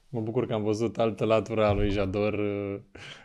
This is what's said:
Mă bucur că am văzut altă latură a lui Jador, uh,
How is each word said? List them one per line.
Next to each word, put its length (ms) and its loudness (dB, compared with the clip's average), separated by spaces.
Mă 120 -6
bucur 260 -2
că 60 -6
am 100 0
văzut 360 0
altă 260 0
latură 420 2
a 60 4
lui 180 2
Jador, 440 0
uh, 460 -2